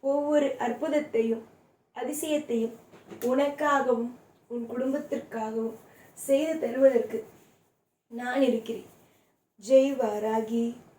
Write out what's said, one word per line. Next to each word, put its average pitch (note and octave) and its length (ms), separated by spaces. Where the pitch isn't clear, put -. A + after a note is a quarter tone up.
ஒவ்வொரு C#4+ 440
அற்புதத்தையும் A#3+ 840
அதிசயத்தையும் B3+ 800
உனக்காகவும் C4 920
உன் A#3+ 160
குடும்பத்திற்காகவும் A#3 1120
செய்து D4+ 420
தருவதற்கு A#3+ 600
நான் B3 300
இருக்கிறேன். A3+ 480
ஜெய் C4+ 300
வாராகி. A3 720